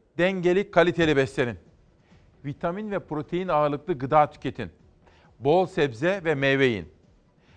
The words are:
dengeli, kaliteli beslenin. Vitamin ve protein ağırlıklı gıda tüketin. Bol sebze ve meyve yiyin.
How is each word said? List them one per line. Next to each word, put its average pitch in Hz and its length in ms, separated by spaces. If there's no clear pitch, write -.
dengeli, 185 540
kaliteli 170 440
beslenin. 127 420
Vitamin 180 460
ve 190 80
protein 170 480
ağırlıklı 151 460
gıda 143 360
tüketin. 117 420
Bol 160 260
sebze 156 600
ve 156 100
meyve 135 300
yiyin. 101 240